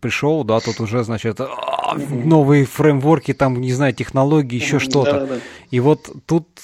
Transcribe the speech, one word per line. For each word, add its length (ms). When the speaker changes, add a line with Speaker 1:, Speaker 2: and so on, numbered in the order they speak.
Speaker 1:
пришел, 420
да, 160
тут 220
уже, 240
значит, 340
а, 560
Speaker 2:
Мгм. 320
Speaker 1:
новые 380
фреймворки, 680
там, 280
не 100
знаю, 220
технологии, 600
еще 200
Speaker 2:
Мгм, 140
Speaker 1:
что-то. 240
Speaker 2:
да-да-да. 260
Speaker 1:
И 80
вот 300
тут, 220